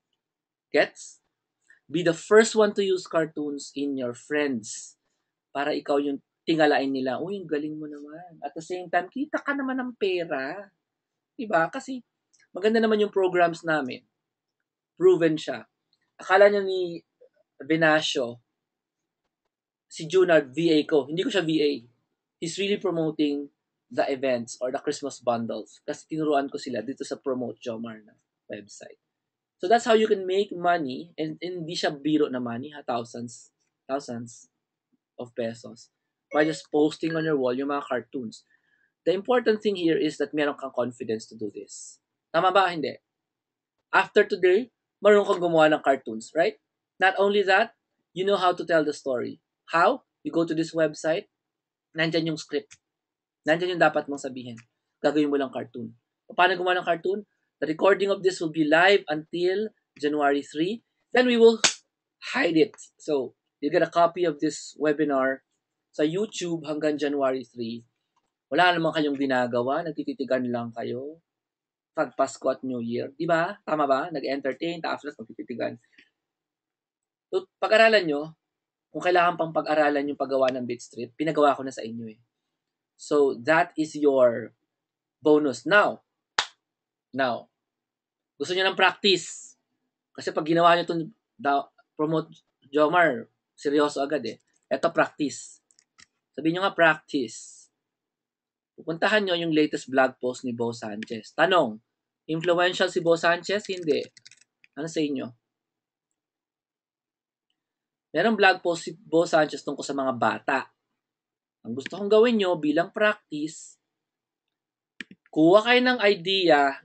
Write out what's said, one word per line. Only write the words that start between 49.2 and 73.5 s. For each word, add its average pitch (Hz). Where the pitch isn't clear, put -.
How? 196
You 151
go 165
to 165
this 160
website, 160
nandyan 160
yung 151
script. -
Nandyan 170
yung 165
dapat 151
mong 139
sabihin. 123
Gagawin 147
mo 143
lang 127
cartoon. 120
Paano 180
gumawa 180
ng 180
cartoon? 185
The 156
recording 190
of 202
this 180
will 160
be 160
live 185
until 180
January 143
three. 175
Then 247
we 240
will 226
hide 170
it. -
So, 135
you 143
get 165
a -
copy 170
of 147
this -
webinar 143
sa 160
YouTube 170
hanggang 151
January 135
three. 117
Wala 175
naman 160
kayong 147
ginagawa, 131
nagtititigan 131
lang 120
kayo. 123
Pag 139
Pasko 135
at 131
New 123
Year, 123
di 165
ba? 170